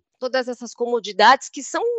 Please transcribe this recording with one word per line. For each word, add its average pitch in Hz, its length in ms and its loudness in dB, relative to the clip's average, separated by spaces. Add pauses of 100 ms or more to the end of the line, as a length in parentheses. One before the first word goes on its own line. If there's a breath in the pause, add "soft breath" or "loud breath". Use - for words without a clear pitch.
(200)
todas 254 280 -4
essas 240 260 -12
comodidades 233 760 2
que 277 160 -12
são, 339 180 -6 (180)